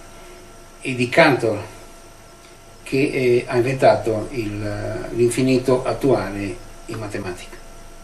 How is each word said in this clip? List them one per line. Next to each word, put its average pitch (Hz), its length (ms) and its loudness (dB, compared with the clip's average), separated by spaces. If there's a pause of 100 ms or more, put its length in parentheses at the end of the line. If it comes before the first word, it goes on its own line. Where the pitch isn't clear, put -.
(800)
e 135 140 -6
di 120 140 0
Cantor, 117 520 4 (1200)
che, 135 140 -2
eh, 123 500 2
ha 127 80 -2
inventato 120 760 2
il, 104 840 -6
l'infinito 127 720 2
attuale 101 720 0 (300)
in 113 120 -8
matematica. 101 580 -10 (480)